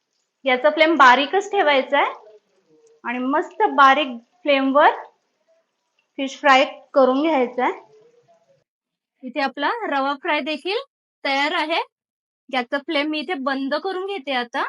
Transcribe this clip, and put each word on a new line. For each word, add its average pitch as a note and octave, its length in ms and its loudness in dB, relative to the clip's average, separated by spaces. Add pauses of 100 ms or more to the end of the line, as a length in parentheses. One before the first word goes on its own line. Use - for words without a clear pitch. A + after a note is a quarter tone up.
(440)
याचा C4 260 2
फ्लेम D#4+ 260 2
बारीकच C#4 540 4
ठेवायचा C#4+ 480 0
आहे A#4 240 -2 (840)
आणि A#3+ 140 -6
मस्त D4+ 440 -4
बारीक C#4 460 4 (340)
फ्लेमवर C#4 480 4 (1300)
फिश C4+ 240 -8
फ्राय C#4 240 6 (300)
करून C4 280 4
घ्यायचा B3+ 420 0
आहे. E4+ 80 -2 (1500)
इथे C4 180 -10
आपला C#4 300 -4 (120)
रवा C#4+ 320 -2
फ्राय D4+ 260 -4
देखील D#4 360 -6 (480)
तयार C#4+ 280 -2
आहे. E4 280 -4 (760)
याचा B3+ 240 -4
फ्लेम D4 300 -4
मी D4+ 100 -6
इथे D4+ 160 -6
बंद C4+ 400 -6
करून F#4 320 -6
घेते D4 260 -8
आता B3 360 -6